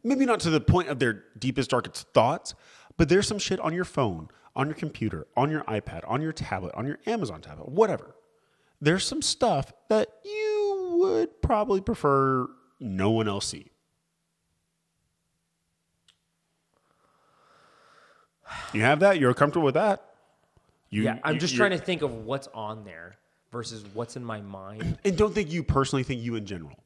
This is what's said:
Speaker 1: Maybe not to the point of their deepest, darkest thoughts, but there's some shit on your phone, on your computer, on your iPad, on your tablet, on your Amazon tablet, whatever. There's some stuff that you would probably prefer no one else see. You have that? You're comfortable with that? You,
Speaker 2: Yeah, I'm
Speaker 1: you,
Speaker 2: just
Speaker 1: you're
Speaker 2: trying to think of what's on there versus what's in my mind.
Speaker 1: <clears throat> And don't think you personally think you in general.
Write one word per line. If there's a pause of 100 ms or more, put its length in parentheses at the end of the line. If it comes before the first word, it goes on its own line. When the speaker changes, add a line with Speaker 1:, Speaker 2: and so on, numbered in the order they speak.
Speaker 1:
Maybe
not
to
the
point
of
their (160)
deepest,
darkest
thoughts, (440)
but
there's
some
shit
on
your
phone, (300)
on
your
computer, (100)
on
your
iPad,
on
your
tablet,
on
your
Amazon
tablet,
whatever. (680)
There's
some
stuff (160)
that (160)
you
would
probably
prefer (340)
no
one
else
see. (4000)
You
have
that?
You're
comfortable
with
that? (840)
You,
Speaker 2:
Yeah,
I'm
Speaker 1:
you,
Speaker 2:
just
Speaker 1:
you're
Speaker 2:
trying
to
think
of
what's
on
there (340)
versus (100)
what's
in
my
mind.
Speaker 1:
<clears throat>
And
don't
think
you
personally
think
you
in
general.